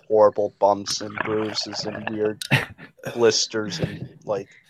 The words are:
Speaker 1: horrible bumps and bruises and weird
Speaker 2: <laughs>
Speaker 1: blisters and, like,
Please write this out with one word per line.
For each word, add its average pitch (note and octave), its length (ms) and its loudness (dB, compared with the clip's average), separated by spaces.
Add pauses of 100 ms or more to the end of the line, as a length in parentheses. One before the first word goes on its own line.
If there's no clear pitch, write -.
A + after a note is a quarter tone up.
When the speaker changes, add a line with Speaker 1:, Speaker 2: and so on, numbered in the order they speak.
Speaker 1:
horrible G#2 500 4
bumps G2+ 440 2
and G#2 220 -10
bruises G#2+ 600 -4
and G#2+ 240 -8
weird G#2+ 320 -2 (100)
Speaker 2:
<laughs> - 640 -4
Speaker 1:
blisters A2 680 2
and, - 300 -6 (160)
like, G2+ 240 -4 (200)